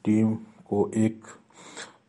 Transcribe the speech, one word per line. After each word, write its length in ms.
टीम 300
को 280
एक 280